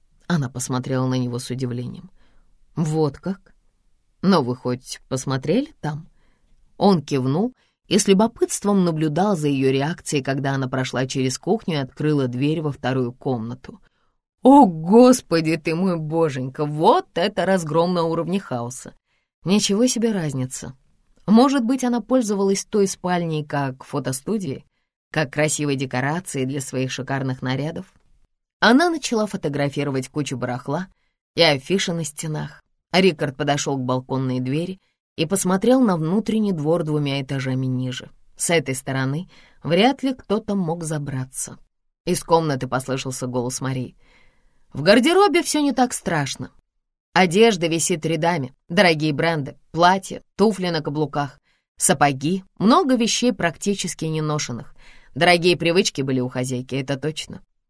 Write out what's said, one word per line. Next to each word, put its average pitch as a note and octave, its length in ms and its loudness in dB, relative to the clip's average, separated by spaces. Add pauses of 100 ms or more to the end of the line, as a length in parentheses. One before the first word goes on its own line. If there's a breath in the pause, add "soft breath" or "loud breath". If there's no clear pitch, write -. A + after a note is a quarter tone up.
(280)
Она C#3+ 220 -2
посмотрела B2+ 580 -4
на B2+ 100 -2
него B2 220 -4
с - 100 -12
удивлением. B2 640 -8 (640)
«Вот D#3 400 -2
как? - 380 -10 (640)
Но E3+ 220 4
вы A#2+ 120 -4
хоть - 540 -8
посмотрели C#3 720 -4
там?» D3+ 260 -10 (680)
Он F#3 240 4
кивнул D3 540 -2 (320)
и G3+ 100 2
с - 100 2
любопытством G3+ 800 2
наблюдал E3 500 0
за D3+ 120 -2
её C3+ 240 2
реакцией, C#3+ 500 -2
когда C#3 320 -4
она C3+ 140 -4
прошла C3 400 -4
через C3 320 -4
кухню F#3+ 340 -4
и C#3+ 80 -2
открыла C#3+ 460 -2
дверь C#3+ 340 -2
во D3+ 100 -4
вторую B2+ 420 -4
комнату. B2 680 -8 (600)
«О, C4+ 240 10
господи E3+ 920 4
ты D#3+ 160 -4
мой F3 240 0
боженька, D3+ 680 -2
вот F3 500 2
это F#3 300 -2
разгром F3 500 2
на E3+ 80 0
уровне E3 360 -2
хаоса! A#2+ 540 -10 (500)
Ничего G#3 440 2
себе A#3 240 0
разница! C3+ 640 -6 (500)
Может C4 380 6
быть, C4 200 0
она A#3+ 160 0
пользовалась G3+ 640 0
той G3+ 240 0
спальней E3+ 560 -4
как C#3 400 -6
фотостудией, C#3+ 840 -6 (440)
как D#3 220 -4
красивой D3 440 0
декорацией C3+ 680 -4
для C3+ 160 -6
своих C3 300 -4
шикарных C3+ 500 -6
нарядов?» C#3+ 500 -6 (680)
Она C#4 320 6
начала A#3 340 -2
фотографировать C#3+ 840 -4
кучу C#3+ 280 -4
барахла B2+ 520 -6 (440)
и D#3 80 0
афиши E3+ 500 2
на E3 120 -4
стенах. D3+ 580 -8 (300)
Рикард E3 440 2
подошёл C#3+ 420 -2
к B2+ 60 -4
балконной B2+ 560 -2
двери D#3 400 -4 (360)
и D#3+ 100 -2
посмотрел F#3+ 560 2
на F#3+ 160 2
внутренний G3+ 560 -2
двор D#3+ 300 0
двумя D3 380 -2
этажами C3 440 -4
ниже. B2+ 440 -6 (260)
С - 140 -6
этой D#3 260 0
стороны C3+ 540 -4 (340 soft breath)
вряд G#3 400 2
ли C4 100 -2
кто-то G3+ 420 -4
мог E3+ 280 -2
забраться. C#3 760 -8 (480)
Из F3 180 -2
комнаты D#3 440 2
послышался B2+ 600 -6
голос B2 340 -4
Марии. C3 360 -6 (760)
«В C3+ 80 -8
гардеробе D4+ 600 6
всё D4+ 180 0
не C#4+ 120 0
так B3+ 200 2
страшно. D3 580 -4 (640)
Одежда F#3 540 4
висит E3 380 -2
рядами, D#3+ 480 0 (160)
дорогие E3 420 4
бренды, D3 460 -2 (140)
платья, F3 500 2 (140)
туфли F#3 340 2
на E3 120 -2
каблуках, D3 580 -4 (380)
сапоги, C#3+ 640 2 (160)
много C4 360 6
вещей A#3+ 380 0
практически F3 720 -4
не D#3 160 -4
ношенных. D3+ 540 -6 (400 soft breath)
Дорогие F3 420 4
привычки E3 460 0
были C3 160 0
у B2+ 100 -2
хозяйки, B2+ 460 -6
это C#3 220 -4
точно». - 440 -8 (280)